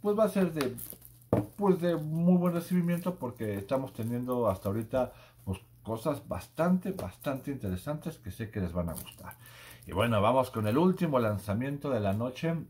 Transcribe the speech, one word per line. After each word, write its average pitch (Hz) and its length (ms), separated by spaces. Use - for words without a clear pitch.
pues, 208 160
va 220 60
a 202 60
ser 180 240
de, 135 220
pues, 185 240
de 175 160
muy 165 400
buen 175 160
recibimiento, 175 680
porque 110 360
estamos 127 380
teniendo 120 540
hasta 95 220
ahorita, 113 420
pues, 95 160
cosas 113 440
bastante, 180 680
bastante 131 580
interesantes 139 680
que 95 120
sé 110 180
que 104 120
les 85 100
van 87 180
a 78 40
gustar. - 420
Y - 60
bueno, 107 300
vamos 123 280
con 107 180
el 113 100
último 170 420
lanzamiento 117 720
de 120 100
la 98 140
noche. 131 400